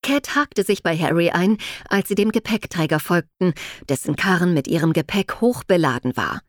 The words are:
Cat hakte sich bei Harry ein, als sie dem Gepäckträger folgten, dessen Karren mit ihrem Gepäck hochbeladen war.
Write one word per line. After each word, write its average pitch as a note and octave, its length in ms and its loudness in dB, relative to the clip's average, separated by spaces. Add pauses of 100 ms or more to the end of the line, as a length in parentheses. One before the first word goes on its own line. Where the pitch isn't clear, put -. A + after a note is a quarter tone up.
Cat C#4+ 320 -2
hakte C#4+ 300 0
sich G3 180 0
bei E3+ 160 0
Harry E3+ 320 2
ein, F#3+ 260 2 (320)
als G3 200 0
sie G#3 60 -2
dem G3+ 160 2
Gepäckträger E3+ 720 -2
folgten, F3 540 0 (340)
dessen C#3+ 280 -2
Karren F3+ 360 2
mit D3+ 160 0
ihrem D#3+ 240 2
Gepäck F3 480 -2
hochbeladen D#3 760 2
war. - 320 -4